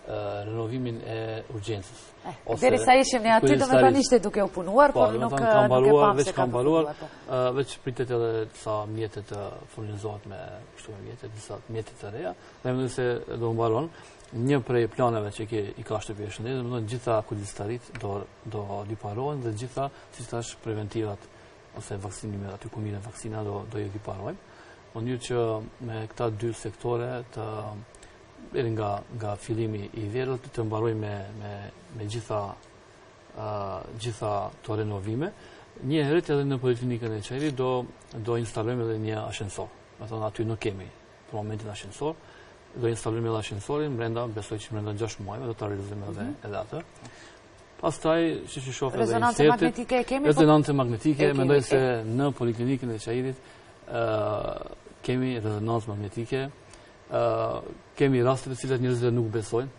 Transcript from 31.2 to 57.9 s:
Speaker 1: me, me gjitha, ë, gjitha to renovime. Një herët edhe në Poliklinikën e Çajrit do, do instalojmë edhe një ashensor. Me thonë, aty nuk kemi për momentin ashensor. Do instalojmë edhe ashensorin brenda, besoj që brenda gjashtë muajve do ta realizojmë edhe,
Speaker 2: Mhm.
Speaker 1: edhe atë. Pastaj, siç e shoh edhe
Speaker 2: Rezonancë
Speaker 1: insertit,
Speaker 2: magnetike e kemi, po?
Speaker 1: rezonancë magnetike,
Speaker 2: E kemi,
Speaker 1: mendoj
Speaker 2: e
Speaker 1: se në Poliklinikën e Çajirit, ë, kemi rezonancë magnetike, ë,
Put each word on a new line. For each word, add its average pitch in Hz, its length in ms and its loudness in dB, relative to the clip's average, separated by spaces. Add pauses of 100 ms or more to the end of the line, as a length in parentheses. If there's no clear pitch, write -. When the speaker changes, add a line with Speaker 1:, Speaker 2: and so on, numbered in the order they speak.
Speaker 1:
me, 104 200 -12 (380)
me 107 160 -8
gjitha, 107 340 -4 (880)
ë, 110 200 -10 (440)
gjitha 110 400 -4 (240)
to - 180 -6
renovime. 107 560 -2 (480)
Një 147 240 0
herët 156 300 2
edhe 143 100 2
në 139 160 0
Poliklinikën 120 560 0
e 104 60 -6
Çajrit 139 340 -4
do, 127 160 0 (420)
do 117 240 -2
instalojmë 113 520 -2
edhe 110 100 -2
një 107 220 -4
ashensor. 107 480 -8 (240)
Me 110 160 -14
thonë, 110 180 -4
aty 110 180 -2
nuk 110 140 -2
kemi 95 300 -4 (340)
për - 160 -8
momentin 107 320 -6
ashensor. 101 460 -6 (560)
Do 120 160 0
instalojmë 113 400 -2
edhe 113 100 0
ashensorin 143 560 -4
brenda, 117 320 -2
besoj 107 320 -8
që - 160 -10
brenda 104 180 -4
gjashtë 104 320 -6
muajve 113 220 -8
do 113 60 -4
ta 107 160 -6
realizojmë 101 400 -8
edhe, 170 160 -8
Speaker 2:
Mhm. 285 80 -8 (100)
Speaker 1:
edhe 104 140 -8
atë. - 240 -8 (960)
Pastaj, 165 460 2 (260)
siç 135 200 -10
e 127 60 -6
shoh 135 160 -2
edhe 123 140 0
Speaker 2:
Rezonancë 226 400 4
Speaker 1:
insertit, - 80 10 (100)
Speaker 2:
magnetike 247 380 2
e 240 40 2
kemi, 269 220 0
po? 285 60 8
Speaker 1:
rezonancë 151 420 8
magnetike, 131 500 2
Speaker 2:
E - 40 6
kemi, 139 120 4
Speaker 1:
mendoj 139 180 8
Speaker 2:
e 135 40 8
Speaker 1:
se 131 200 4 (280)
në 131 240 2
Poliklinikën 120 600 0
e - 40 -8
Çajirit, 127 420 -4 (420)
ë, 120 180 -4 (1040)
kemi 127 320 0
rezonancë 110 540 0
magnetike, 113 500 -4 (720)
ë, 120 100 2 (760)